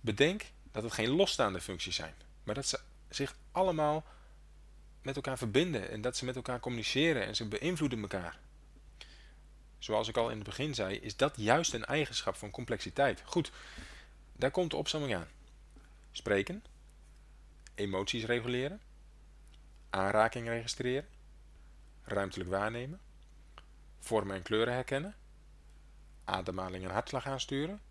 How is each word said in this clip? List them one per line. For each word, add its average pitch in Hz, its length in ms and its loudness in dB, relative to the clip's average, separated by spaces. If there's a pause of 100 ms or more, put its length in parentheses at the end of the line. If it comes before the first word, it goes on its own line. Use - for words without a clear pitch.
Bedenk 139 440 4 (260)
dat 107 120 -4
het 113 100 -4
geen 110 160 2
losstaande 127 520 4
functies 90 360 -6
zijn, 80 180 -6 (280)
maar 104 120 -4
dat 135 120 -4
ze - 140 -2 (280)
zich - 280 -6 (160)
allemaal 156 520 2 (1000)
met 135 140 -4
elkaar 135 220 -4
verbinden 123 520 2
en 110 100 -6
dat 123 160 -2
ze - 80 -4
met 127 120 -4
elkaar 123 240 -4
communiceren 127 640 2
en 104 100 -4
ze 113 120 -2
beïnvloeden 139 520 0
elkaar. 92 380 -4 (1400)
Zoals 110 300 2
ik 113 80 -2
al 117 140 4
in 117 60 -4
het 104 100 -8
begin 135 280 -2
zei, 104 220 0
is - 200 -8
dat 143 200 2
juist 127 360 6
een 113 120 -4
eigenschap 139 500 0
van 104 160 -10
complexiteit. 123 720 0
Goed, - 280 0 (800)
daar - 180 2
komt 175 200 0
de 147 60 -2
opsomming 147 380 0
aan. 85 140 -4 (840)
Spreken, 104 540 0 (1120)
emoties 101 500 -2
reguleren, 123 560 0 (1120)
aanraking 107 580 4
registreren, 123 600 -2 (920)
ruimtelijk 95 480 -2
waarnemen, 117 500 -2 (1000)
vormen 98 380 0
en 92 60 -6
kleuren 113 320 2
herkennen, 139 400 -2 (1120)
ademhaling 92 600 -2
en 92 60 -6
hartslag 117 360 -2
aansturen 143 540 -2 (100)